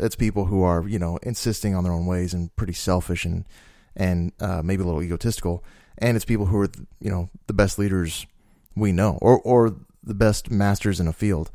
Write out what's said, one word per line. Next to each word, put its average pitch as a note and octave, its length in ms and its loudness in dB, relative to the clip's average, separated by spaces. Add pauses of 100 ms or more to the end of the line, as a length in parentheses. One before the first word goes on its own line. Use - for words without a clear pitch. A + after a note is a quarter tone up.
It's - 140 0
people G#2 320 0
who F#2+ 160 2
are, F2 240 2
you G2+ 120 -4
know, E2+ 240 -2
insisting A2 520 -2
on F2+ 100 0
their F2 80 0
own E2+ 120 -2
ways F2+ 280 -2
and F2 240 -4
pretty F2 160 -4
selfish F2+ 500 -2
and, E2+ 220 -4 (500)
and, F2+ 460 0
uh, F#2 220 -4
maybe F#2 200 -2
a - 20 -2
little E2 160 -2
egotistical. F2 640 -4 (340)
And A#2 200 2
it's - 80 -4
people G#2 220 0
who G2+ 120 2
are, G2 100 2 (300)
you - 100 -6
know, F2+ 200 -4 (180)
the G#2 60 -4
best G2+ 260 2
leaders F#2+ 480 -2 (480)
we G#2 160 2
know, F#2 300 2
or, B2 180 8
or A#2 360 4 (280)
the A2 100 -8
best G#2+ 380 2
masters G2+ 480 2
in F2 80 0
a D#2+ 60 0
field. F2+ 420 -2